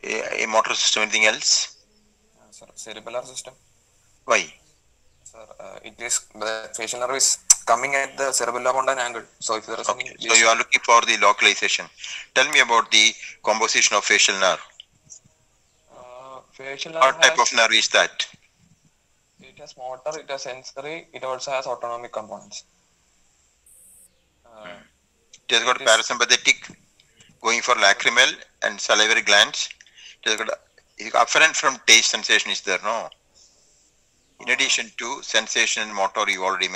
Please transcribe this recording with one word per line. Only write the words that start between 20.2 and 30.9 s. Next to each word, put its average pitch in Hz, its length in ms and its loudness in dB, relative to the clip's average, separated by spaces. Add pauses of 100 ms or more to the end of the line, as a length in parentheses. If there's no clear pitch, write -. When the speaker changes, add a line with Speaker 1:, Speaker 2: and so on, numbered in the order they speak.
Speaker 2:
has 135 140 -6
sensory, 135 680 -12
it 127 100 -12
also 131 280 -6
has 131 160 -4
autonomic 120 460 -8
components. 104 500 -12 (1800)
Uh, 110 200 -20
Speaker 1:
Hmm. 104 160 -18 (680)
It 123 60 2
has 117 80 2
got 123 180 0
Speaker 2:
it - 20 -10
is 127 60 4
Speaker 1:
parasympathetic, 120 840 2 (680)
going 117 200 0
for 123 140 2
lacrimal 120 560 4 (320)
and 104 160 -2
salivary 110 420 2
glands. 104 480 2 (540)
It 113 60 -4
has 107 80 0
got 110 120 -6
a, - 80 -8 (680)